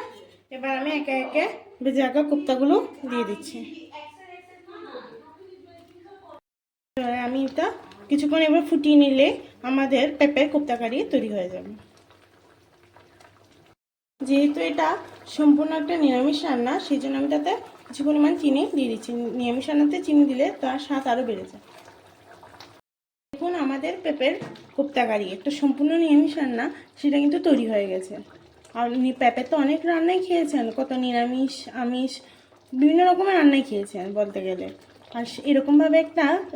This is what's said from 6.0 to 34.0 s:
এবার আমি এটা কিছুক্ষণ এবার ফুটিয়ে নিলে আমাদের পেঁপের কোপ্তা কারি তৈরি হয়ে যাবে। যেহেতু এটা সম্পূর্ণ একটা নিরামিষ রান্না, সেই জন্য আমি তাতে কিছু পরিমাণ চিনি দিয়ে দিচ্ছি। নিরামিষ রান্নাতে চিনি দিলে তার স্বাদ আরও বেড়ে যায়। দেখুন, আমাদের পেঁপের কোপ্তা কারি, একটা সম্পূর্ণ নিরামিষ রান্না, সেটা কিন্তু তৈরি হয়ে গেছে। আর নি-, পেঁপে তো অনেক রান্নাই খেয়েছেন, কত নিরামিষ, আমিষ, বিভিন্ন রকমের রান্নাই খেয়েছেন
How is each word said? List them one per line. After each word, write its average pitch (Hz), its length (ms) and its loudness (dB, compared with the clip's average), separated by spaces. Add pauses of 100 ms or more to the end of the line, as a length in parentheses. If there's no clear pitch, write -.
এবার 247 220 -4
আমি 254 260 -4
এটা 320 260 -4 (380)
কিছুক্ষণ 294 320 2
এবার 294 240 4
ফুটিয়ে 302 300 4
নিলে 277 420 6 (260)
আমাদের 269 560 0
পেঁপের 294 300 4
কোপ্তা 294 260 -2
কারি 233 360 -4
তৈরি 220 180 0
হয়ে 190 200 -4
যাবে। 185 200 -12 (2500)
যেহেতু 285 360 2
এটা 320 380 -2 (300)
সম্পূর্ণ 294 440 4
একটা 320 260 -4
নিরামিষ 285 460 0
রান্না, 269 360 -2
সেই - 200 -4
জন্য 269 180 -4
আমি 277 120 -2
তাতে 302 280 -2 (300)
কিছু 269 160 -8
পরিমাণ 302 320 2
চিনি 302 400 0
দিয়ে 262 140 0
দিচ্ছি। 226 240 -8
নিরামিষ 240 540 -4
রান্নাতে 294 360 2
চিনি 294 220 6
দিলে 269 260 0 (100)
তার 269 180 -4
স্বাদ 277 280 -4
আরও 247 160 0
বেড়ে 208 200 -6
যায়। - 180 -18 (1700)
দেখুন, 330 220 -6
আমাদের 285 480 -4
পেঁপের 302 360 -2 (360)
কোপ্তা 277 300 0
কারি, 208 240 -2
একটা 190 220 -6
সম্পূর্ণ 285 460 0
নিরামিষ 302 400 4
রান্না, 254 340 -2 (260)
সেটা 285 200 2
কিন্তু 285 220 2
তৈরি 240 280 2
হয়ে 202 200 0
গেছে। 185 300 -8 (560)
আর 240 180 -2
নি-, 254 220 0
পেঁপে 254 300 0
তো 311 140 0
অনেক 302 280 0
রান্নাই 339 340 2
খেয়েছেন, 294 520 -2
কত 262 200 -6
নিরামিষ, 254 800 -2
আমিষ, 254 520 -4 (520)
বিভিন্ন 302 320 6
রকমের 370 300 4
রান্নাই 285 260 6
খেয়েছেন 202 520 -8